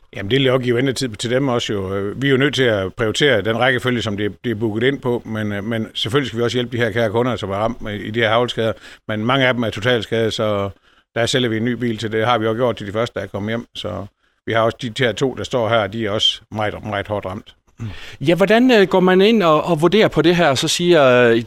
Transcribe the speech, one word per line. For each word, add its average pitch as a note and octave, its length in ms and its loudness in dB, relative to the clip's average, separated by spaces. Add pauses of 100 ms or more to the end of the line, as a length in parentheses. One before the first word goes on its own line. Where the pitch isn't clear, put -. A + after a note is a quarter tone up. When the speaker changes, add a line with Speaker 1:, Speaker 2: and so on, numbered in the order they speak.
(160)
Speaker 1:
Jamen, G2+ 140 -8
det C3 80 2
vil C3+ 80 2
jo B2+ 120 2
give B2 180 0
ventetid C3 320 -2
til A2+ 220 -8
dem C3+ 180 0
også A#2+ 240 -2
jo. F#2+ 220 -4
Øh, G2+ 280 -6
vi C3+ 40 0
er C#3 40 2
jo C3+ 60 4
nødt C3+ 180 0
til C3+ 80 0
at G2+ 320 0
prioritere A2+ 480 0
den A2 160 -2
rækkefølge, B2 440 0
som G#2 140 -4
det, G#2 280 -6
det B2 60 -2
er A2+ 40 -2
booket G#2+ 280 -4
ind C3+ 180 0
på, A#2+ 240 -4
men, G#2+ 280 -6
øh, G2+ 120 -6
men A2 300 -4
selvfølgelig C3 340 -2
skal G#2+ 100 -8
vi A#2 60 0
også A#2 120 -2
hjælpe B2 200 -4
de A#2 60 -2
her A#2 80 0
kære A2 200 0
kunder, A#2+ 260 -2
som F#2+ 140 -8
er G2 60 -4
ramt A2+ 260 -4
med, A2 120 -10
i G#2+ 160 -10
de A2+ 100 -4
her A2+ 80 2
haglskader. A2+ 440 0 (360)
Men G#2+ 180 -4
mange C3 200 2
af B2+ 80 2
dem A#2+ 80 -4
er A2 80 -2
totalskadet, A2+ 600 -2
så G2+ 380 -2 (440)
der A#2 120 0
sælger B2 220 0
vi A2 80 -2
en A2 80 -2
ny B2 80 -2
bil A#2 260 -4
til. G#2+ 140 -6
Det A2 140 0
har A#2+ 120 2
vi A2 80 -2
også A2+ 100 -2
gjort A#2 200 -2
til G#2 100 -10
de G2 60 -10
første, A2+ 260 -4
der F#2+ 60 -6
er G2 40 -12
kommet G2+ 220 -6
hjem. A#2 240 -6
Så F#2+ 320 -8 (400)
vi - 60 -4
har A2+ 80 2
også A2+ 220 0
de A#2+ 160 -6
her B2 140 0
to, B2 220 -2
der G#2+ 100 -8
står A#2 240 -2
her, A2+ 180 2
de A2 200 -4
er G2+ 40 -2
også - 300 0 (100)
meget, G#2+ 240 -4 (100)
meget G2+ 240 -4
hårdt G2+ 180 -4
ramt. - 280 -10 (680)
Speaker 2:
Ja, C#3+ 140 2
hvordan, G#3+ 360 4
øh, G#3 180 6
går G3 120 2
man F#3 200 6
ind G#3+ 220 6
og, D#3 220 4
og E3 160 0
vurderer F3 280 4
på D3+ 140 2
det F3 140 4
her, E3+ 120 4
og C3 100 2
så D#3+ 100 -2
siger, E3+ 360 4
øh, B2 420 6